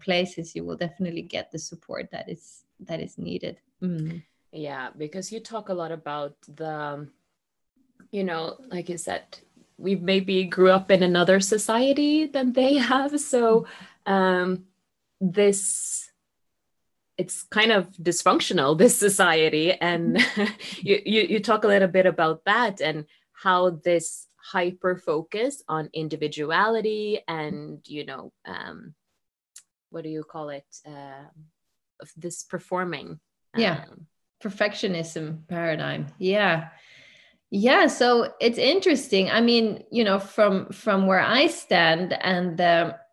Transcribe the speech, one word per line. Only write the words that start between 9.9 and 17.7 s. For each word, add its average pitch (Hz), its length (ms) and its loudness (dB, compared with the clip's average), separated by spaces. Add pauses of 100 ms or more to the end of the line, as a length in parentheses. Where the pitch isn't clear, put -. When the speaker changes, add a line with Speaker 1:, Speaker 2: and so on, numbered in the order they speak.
Speaker 2:
maybe 190 480 0
grew 185 300 4
up 190 180 2
in 185 140 6
another 180 340 4
society 269 880 2
than 262 260 -2
they 262 220 4
have. 277 460 2
So, 226 460 4 (420)
Speaker 1:
Mm-hmm. 196 40 0
Speaker 2:
um, 185 520 2 (580)
this, 196 880 0 (1080)
it's - 240 -8
kind 269 300 2